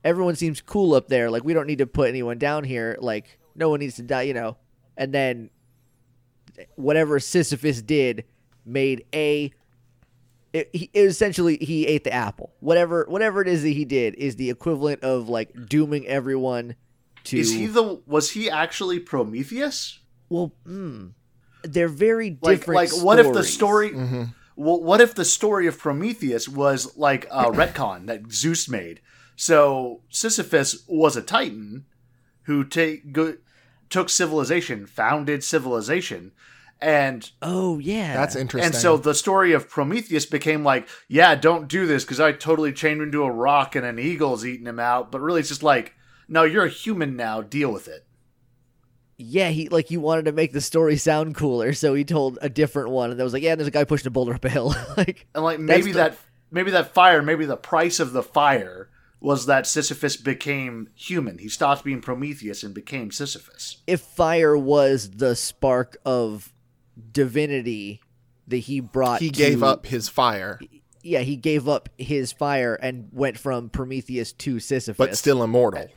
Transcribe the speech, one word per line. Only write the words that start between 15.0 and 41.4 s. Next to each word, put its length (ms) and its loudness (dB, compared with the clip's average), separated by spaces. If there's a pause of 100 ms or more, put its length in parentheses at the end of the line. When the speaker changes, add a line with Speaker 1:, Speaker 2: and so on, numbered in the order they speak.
Speaker 1:
of, 260 -2
like, 380 -6
dooming 400 0
everyone 680 -4 (500)
to 140 -2
Speaker 2:
Is 140 0
he 140 -2
the, 380 0
was 260 0
he 180 -6
actually 500 -4
Prometheus? 1000 -6 (300)
Speaker 1:
Well, 240 -4 (120)
hmm. 420 -12 (560)
They're 240 0
very 540 0
Speaker 2:
Like, 180 6
Speaker 1:
different 160 -2
Speaker 2:
like, 280 2
what 160 8
if 140 10
the 100 2
Speaker 1:
stories. 100 -2
Speaker 2:
story, 380 2
Speaker 3:
Mm-hmm. 320 -4 (320)
Speaker 2:
wh-, 280 0
what 180 6
if 140 8
the 100 -2
story 400 0
of 140 -2
Prometheus 680 -4
was, 500 0
like, 340 2
a 140 2
Speaker 1:
<clears throat> 60 4
Speaker 2:
retcon 560 -2
that 240 -10
Zeus 380 -2
made? 300 -8 (360)
So 760 2
Sisyphus 760 -2
was 280 4
a 80 -4
Titan 600 -6 (580)
who 220 0
ta-, 320 -2 (140)
go-, 260 -2 (520)
took 200 -2
civilization, 760 -2
founded 580 -2
civilization, 920 -4 (480)
and 500 0 (100)
Speaker 1:
Oh, 380 -2
yeah. 340 -4
Speaker 3:
That's 220 -2
interesting. 380 -2
Speaker 2:
and 20 -2
so 220 4
the 180 0
story 380 4
of 160 0
Prometheus 560 -2
became 400 -2
like, 240 0 (180)
"Yeah, 280 8
don't 340 2